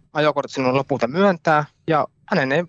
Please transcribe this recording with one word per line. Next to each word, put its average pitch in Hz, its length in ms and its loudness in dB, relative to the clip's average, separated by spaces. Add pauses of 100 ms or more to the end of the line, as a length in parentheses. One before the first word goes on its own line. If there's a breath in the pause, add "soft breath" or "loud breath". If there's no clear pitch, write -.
(140)
ajokortin 143 400 -2
sinulle 131 240 0
lopulta 127 300 -2
myöntää, 160 580 0 (220)
ja 151 200 0 (180)
hänen 135 260 -2
ei 160 180 0